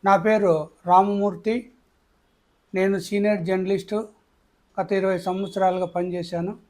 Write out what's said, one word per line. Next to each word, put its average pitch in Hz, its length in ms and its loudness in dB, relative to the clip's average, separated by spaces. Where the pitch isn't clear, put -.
నా 196 120 6
పేరు 180 520 2
రామమూర్తి. 202 840 2
నేను 190 240 0
సీనియర్ 202 440 -2
జర్నలిస్టు, 190 640 -4
గత 185 100 -4
ఇరవై 190 260 0
సంవత్సరాలుగా 185 680 -2
పనిచేశాను. 175 720 -6